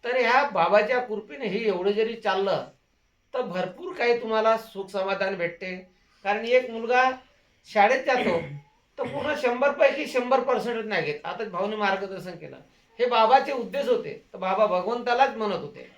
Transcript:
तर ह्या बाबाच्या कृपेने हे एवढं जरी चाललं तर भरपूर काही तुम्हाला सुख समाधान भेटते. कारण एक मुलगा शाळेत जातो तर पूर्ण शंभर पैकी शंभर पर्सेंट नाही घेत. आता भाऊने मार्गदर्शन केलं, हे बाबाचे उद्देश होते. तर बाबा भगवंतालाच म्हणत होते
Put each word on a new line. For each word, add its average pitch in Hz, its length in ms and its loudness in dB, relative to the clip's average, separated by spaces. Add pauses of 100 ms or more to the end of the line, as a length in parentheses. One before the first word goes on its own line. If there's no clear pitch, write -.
तर 247 120 -2
ह्या 247 340 4
बाबाच्या 208 500 4
कृपेने 247 460 -8
हे 190 200 -2
एवढं 185 260 0
जरी 220 240 0
चाललं 190 480 -2 (680)
तर 254 80 -2
भरपूर 185 520 -6
काही 240 260 0
तुम्हाला 220 380 2
सुख 196 300 -12
समाधान 196 480 -2
भेटते. 175 380 -6 (500)
कारण 208 220 -2
एक 247 240 4
मुलगा 226 320 2 (680)
शाळेत 240 380 4
जातो 226 320 2 (600)
तर 247 100 -4
पूर्ण 285 340 -4
शंभर 247 300 2
पैकी 285 360 2
शंभर 254 340 2
पर्सेंट 233 420 -2
नाही 190 200 -2
घेत. 147 200 -6
आता 226 220 -6
भाऊने 196 300 -4
मार्गदर्शन 190 600 -4
केलं, 135 200 -16 (420)
हे 247 80 2
बाबाचे 240 460 4
उद्देश 240 360 -4
होते. 214 260 0 (180)
तर - 60 -14
बाबा 190 300 2
भगवंतालाच 240 680 0
म्हणत 208 240 -4
होते 139 380 -14